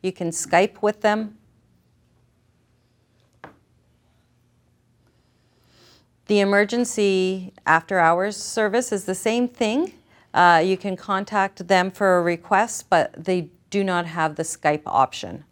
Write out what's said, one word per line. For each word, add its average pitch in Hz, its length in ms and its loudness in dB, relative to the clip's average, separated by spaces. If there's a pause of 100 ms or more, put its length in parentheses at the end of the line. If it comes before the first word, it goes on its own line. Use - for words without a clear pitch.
You 185 100 -4
can 175 200 -6
Skype 180 500 0
with 208 200 -2
them. 214 360 -2 (4000)
The 208 140 2
emergency 202 1120 0 (140)
after-hours 175 680 2
service 220 560 -2
is 202 140 -4
the 185 80 -4
same 240 340 -2
thing. 247 460 -4 (400)
Uh, 170 320 6
you 190 120 0
can 185 180 -6
contact 196 720 -4
them 185 240 2
for 190 260 2
a 175 60 2
request, 180 680 -2
but 165 240 2
they 180 360 -4 (200)
do 196 140 -2
not 175 240 -2
have 160 300 -4
the 160 60 -4
Skype 151 440 -2
option. 90 640 -2